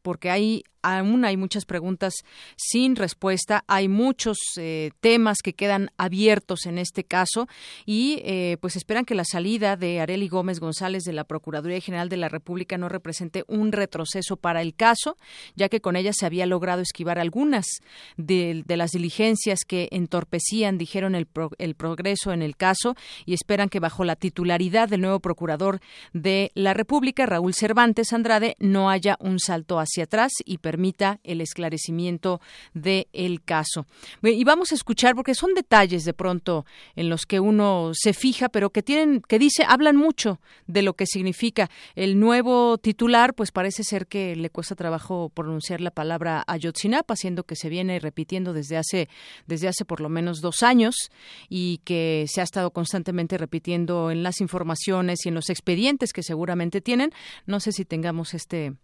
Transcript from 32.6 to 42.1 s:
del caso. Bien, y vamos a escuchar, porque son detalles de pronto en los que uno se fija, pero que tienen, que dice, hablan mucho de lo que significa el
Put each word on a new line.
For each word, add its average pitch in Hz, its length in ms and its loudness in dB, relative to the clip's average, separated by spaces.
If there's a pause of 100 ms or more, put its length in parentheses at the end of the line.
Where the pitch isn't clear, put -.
del 180 680 -2
caso. 156 440 -2 (340)
Bien, 220 160 4
y 247 60 2
vamos 320 280 4
a 320 40 2
escuchar, 247 400 4
porque 262 180 -2
son 370 220 2
detalles 196 500 4
de 165 80 -2
pronto 175 540 -2 (280)
en 170 140 -2
los 165 160 -2
que 196 140 0
uno 196 540 4
se 202 200 2
fija, 254 340 0
pero 202 220 0
que 208 140 0
tienen, 294 440 2
que 220 120 4
dice, 285 280 6
hablan 285 280 8
mucho 285 440 4 (280)
de 180 140 2
lo 196 140 2
que 190 120 -2
significa 190 600 0 (260)
el 190 240 2